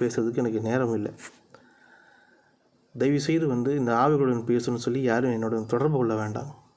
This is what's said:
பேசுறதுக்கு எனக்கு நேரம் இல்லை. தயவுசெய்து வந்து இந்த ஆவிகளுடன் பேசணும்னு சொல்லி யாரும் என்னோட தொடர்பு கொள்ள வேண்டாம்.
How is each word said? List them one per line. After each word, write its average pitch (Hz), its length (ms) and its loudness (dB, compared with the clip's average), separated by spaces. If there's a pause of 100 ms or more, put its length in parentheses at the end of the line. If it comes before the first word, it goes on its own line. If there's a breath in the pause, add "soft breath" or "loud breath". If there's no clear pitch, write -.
பேசுறதுக்கு 117 340 0
எனக்கு 113 260 -2
நேரம் 117 320 0
இல்லை. 104 180 -4 (1900 soft breath)
தயவுசெய்து 147 500 2
வந்து 127 280 0
இந்த 120 180 0
ஆவிகளுடன் 127 520 4
பேசணும்னு 120 300 0
சொல்லி 123 260 -2
யாரும் 123 300 2
என்னோட 113 340 -2
தொடர்பு 135 320 0
கொள்ள 117 180 0
வேண்டாம். 107 400 -6 (220)